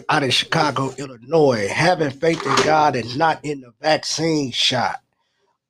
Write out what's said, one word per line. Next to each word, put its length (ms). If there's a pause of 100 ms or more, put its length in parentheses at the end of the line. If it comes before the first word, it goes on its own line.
out 140
in 80
Chicago, 720
Illinois. 680
Having 440
faith 340
in 120
God 380
and 220
not 260
in 180
the 200
vaccine 680
shot. 460 (720)